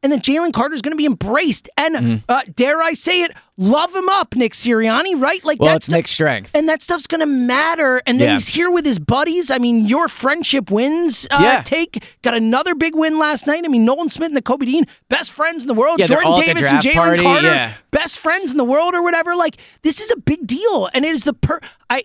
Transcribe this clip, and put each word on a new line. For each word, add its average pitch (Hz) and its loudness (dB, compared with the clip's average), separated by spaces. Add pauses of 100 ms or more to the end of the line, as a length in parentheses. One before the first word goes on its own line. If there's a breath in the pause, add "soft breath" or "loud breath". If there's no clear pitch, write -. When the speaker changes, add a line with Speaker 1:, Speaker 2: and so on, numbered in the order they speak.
Speaker 1:
And 277 0
then 254 0
Jalen 311 0
Carter's 269 -2
gonna 302 -6
be 294 0
embraced. 254 -2
And, 320 0
Speaker 2:
Mm-hmm. 226 0 (120)
Speaker 1:
uh, 254 0 (140)
dare 294 0
I 330 0
say 349 -2
it, 339 -4 (260 soft breath)
love 294 2
him 370 -2
up, 392 0
Nick 233 0
Sirianni, 240 0
right? 330 -2
Like, 302 -2
Speaker 2:
Well, 147 2
Speaker 1:
that's 160 0
Speaker 2:
it's - -
Speaker 1:
the 170 2
Speaker 2:
Nick's - -2
strength. 131 -2
Speaker 1:
And - 2
that 311 -2
stuff's 349 -6
gonna 320 -2
matter. 262 0
And 254 0
then - 0
Speaker 2:
Yeah. 311 2
Speaker 1:
he's 247 -2
here 349 0
with 339 0
his 247 0
buddies. 285 -2
I 262 0
mean, 233 2
your 294 2
friendship 277 -2
wins, 285 0
uh, 285 2
Speaker 2:
Yeah. 254 4
Speaker 1:
take. 320 -4 (220 loud breath)
Got 240 0
another 233 0
big 311 -2
win 311 0
last 302 -2
night. 311 -2
I - -4
mean, 240 4
Nolan 285 0
Smith 330 -4
and 269 0
Kobe 269 -2
Dean, 269 2 (220 soft breath)
best 302 -4
friends 320 -4
in 254 -8
the 262 0
world. 294 2
Speaker 2:
Yeah, 180 4
they're 247 4
Speaker 1:
Jordan 330 2
Speaker 2:
all 349 4
at - 4
the 165 2
Speaker 1:
Davis 143 2
and 147 4
Speaker 2:
draft - 2
Speaker 1:
Jalen - 4
Speaker 2:
party. 170 4
Speaker 1:
Carter, 160 4
Speaker 2:
Yeah. 127 0 (180)
Speaker 1:
best 320 -2
friends 330 -2
in 277 -2
the 269 0
world 311 0
or 349 0
whatever. 349 0
Like, 339 -2 (260 soft breath)
this 311 0
is 427 -8
a 415 0
big 294 -2
deal. 294 0
And 262 0
it 311 0
is 254 -4
the 277 0
per-, - -4 (300 loud breath)
I, 254 -2